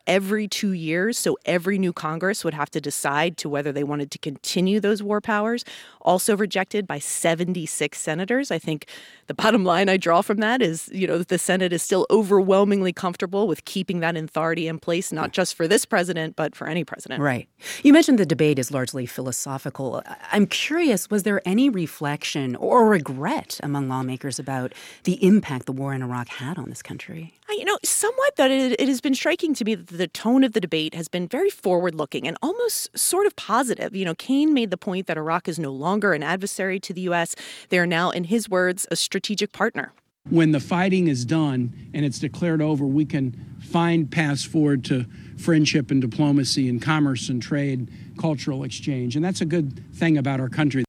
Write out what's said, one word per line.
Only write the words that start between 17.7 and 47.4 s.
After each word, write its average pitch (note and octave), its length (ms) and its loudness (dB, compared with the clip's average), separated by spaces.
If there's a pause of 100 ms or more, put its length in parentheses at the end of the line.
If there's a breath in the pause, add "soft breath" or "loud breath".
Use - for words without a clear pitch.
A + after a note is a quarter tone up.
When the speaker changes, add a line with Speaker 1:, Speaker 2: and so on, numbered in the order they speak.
Speaker 2:
You C#4+ 100 10
mentioned D4 280 8
the F#3 60 2
debate D3+ 320 4
is B2 120 -2
largely B2+ 340 -4
philosophical. C3 1000 -6
I, - 100 -14 (140)
I'm G3+ 160 4
curious, D4 640 0
was G#3 140 0
there G3+ 200 0
any A#3 260 4
reflection D3 840 -4
or - 300 4
regret E3 800 0
among C#3+ 240 -2
lawmakers C3 500 -4
about C3+ 360 -6 (300 loud breath)
the F3+ 200 0
impact F3+ 420 4
the C3+ 60 -4
war C3+ 200 -4
in C3 100 -4
Iraq B2 260 -6
had - 280 -10
on B2 120 -8
this A#2+ 140 -14
country? D#3+ 520 -14 (140)
Speaker 1:
I, G#4+ 100 -6
you C5+ 60 -8
know, G4+ 200 -2
somewhat C5 520 0
that C4 140 4
it, C4 280 2
it C4+ 100 2
has C4+ 120 0
been C4+ 140 0
striking E4 400 0
to A#3 100 -2
me G#3+ 120 0
that F3 200 -12
the F3 120 0
tone B3+ 360 4
of B3 80 2
the - 80 0
debate D#3+ 340 -2
has D#3+ 140 -8
been F3+ 180 -4
very E4 240 0
forward-looking E3+ 760 0
and E3+ 160 -6
almost A4 560 -2
sort G4 280 0
of - 100 -6
positive. A3+ 600 -2
You F#3+ 80 -2
know, E3 100 -2
Kaine C#4+ 380 2
made A#3 180 2
the F3+ 60 -2
point F#3 300 -4
that E3 100 -2
Iraq D#3+ 320 -2
is D#3+ 100 -4
no D3+ 140 -4
longer F#3 400 0
an D3+ 100 0
adversary F#3+ 580 -4
to - 120 -10
the F3+ 100 -8
U F3 120 0
S. E3+ 200 0 (340 loud breath)
They F3+ 100 4
are F3 80 4
now, F3 240 2
in F3 140 -2
his G#3 240 0
words, F3+ 420 0
a E3 60 -2
strategic G3+ 560 -2
partner. - 400 -2 (380)
Speaker 3:
When E3 220 6
the C#3+ 80 2
fighting F#3 480 2
is B2 180 0
done C3 680 0
and D3 120 0
it's C3+ 140 -2
declared D#3+ 440 0
over, D3+ 240 0
we C#3+ 180 2
can C3+ 560 -4
find E3 500 2
paths C#3+ 340 0
forward C#3+ 400 2
to B2+ 200 0 (320 loud breath)
friendship D#3 540 2
and C3+ 100 4
diplomacy C3+ 680 2
and B2 120 0
commerce D3 480 2
and B2 140 -2